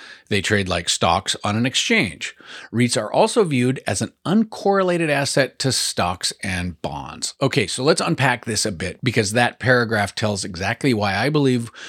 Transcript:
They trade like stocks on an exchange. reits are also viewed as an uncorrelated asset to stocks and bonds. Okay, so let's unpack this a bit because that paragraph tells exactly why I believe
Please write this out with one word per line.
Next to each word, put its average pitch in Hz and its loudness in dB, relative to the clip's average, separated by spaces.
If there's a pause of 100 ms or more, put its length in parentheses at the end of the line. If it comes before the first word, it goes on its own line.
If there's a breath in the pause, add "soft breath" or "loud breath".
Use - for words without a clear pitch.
(280 loud breath)
They 101 0
trade 101 0
like 87 -2
stocks 92 2
on 104 0
an 117 0
exchange. 131 -2 (340 loud breath)
reits 120 2
are 107 -6
also 214 4
viewed 131 0
as 107 0
an - -4 (140)
uncorrelated 190 0
asset 143 0
to 131 0
stocks - -2
and 90 -4
bonds. - -8
Okay, 131 0
so - -6
let's 160 2
unpack 135 0
this 107 -2
a 107 -2
bit 87 -6
because 107 0
that 120 2
paragraph 110 2
tells 104 -2
exactly 101 -2
why 101 0
I 123 0
believe 127 2 (180 loud breath)